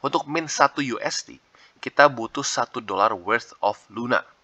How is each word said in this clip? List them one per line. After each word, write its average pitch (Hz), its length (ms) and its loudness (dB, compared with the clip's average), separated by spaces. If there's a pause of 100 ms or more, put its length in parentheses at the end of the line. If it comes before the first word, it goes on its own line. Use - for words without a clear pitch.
untuk 143 240 -2
mint 156 240 -4
satu - 320 2
U 120 160 -4
S - 240 -6
D, - 160 -20 (400)
kita 143 320 6
butuh 120 320 -6
satu 120 400 -4
dolar 101 320 0
worth 101 480 -2
of - 240 0
Luna, 117 320 -2 (240)